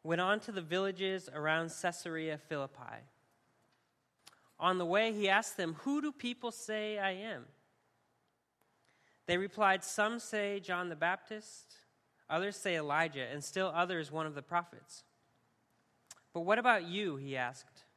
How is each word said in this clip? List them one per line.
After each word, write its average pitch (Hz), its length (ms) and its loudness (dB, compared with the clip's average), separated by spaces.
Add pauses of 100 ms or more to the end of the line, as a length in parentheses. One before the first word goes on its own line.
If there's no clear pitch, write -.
went 165 180 2
on 196 200 4
to 220 120 -8
the 190 80 -2
villages 185 720 -2
around 156 480 2
Caesarea 160 560 -2
Philippi. 135 640 -8 (1600)
On 180 160 4
the 180 80 0
way, 214 300 4
he 208 120 2
asked 196 300 4
them, 165 280 -2
"Who 285 180 0
do 294 100 -2
people 240 400 -6
say 214 460 -6
I 196 140 0
am?" 185 340 -8 (1800)
They 175 140 2
replied, 190 460 4
"Some 220 360 0
say 202 400 -4
John 180 300 -4
the 160 60 -6
Baptist, 190 800 -4 (520)
others 190 280 0
say 180 200 0
Elijah, 151 500 0
and 143 160 -6
still 190 320 -2
others 170 380 0
one 156 140 -2
of 151 80 -6
the 143 80 -8
prophets." - 600 -6 (1300)
"But 170 80 -2
what 196 160 6
about 233 260 6
you?" 175 320 -2
he 135 220 -6
asked. - 460 -6 (120)